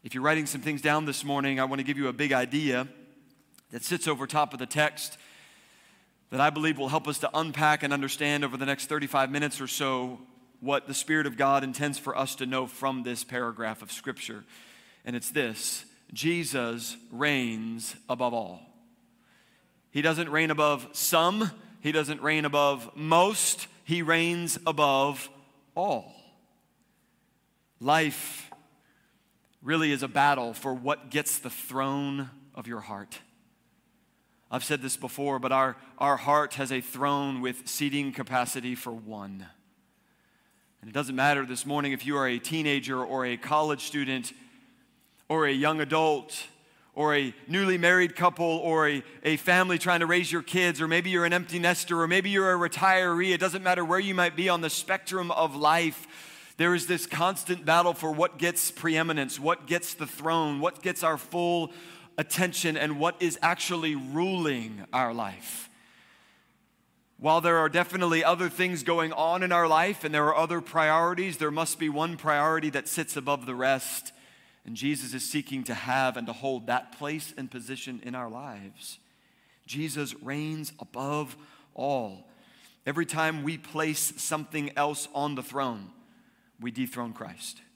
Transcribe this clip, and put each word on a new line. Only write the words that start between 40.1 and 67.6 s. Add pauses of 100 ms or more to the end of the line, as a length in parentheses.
And
it
doesn't
matter
this
morning
if
you
are
a
teenager
or
a
college
student (960)
or
a
young
adult (460)
or
a (140)
newly
married
couple
or
a, (200)
a
family
trying
to
raise
your
kids,
or
maybe
you're
an
empty
nester,
or
maybe
you're
a
retiree.
It
doesn't
matter
where
you
might
be
on
the
spectrum
of
life. (480)
There
is
this
constant
battle
for
what
gets
preeminence,
what
gets
the
throne,
what
gets
our
full (440)
attention,
and
what
is
actually
ruling
our
life. (1500)
While
there
are